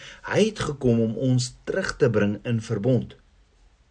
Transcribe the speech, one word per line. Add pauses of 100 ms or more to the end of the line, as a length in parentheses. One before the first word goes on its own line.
(220)
hy
het
gekom
om
ons (100)
terug
te
bring
in
verbond. (760)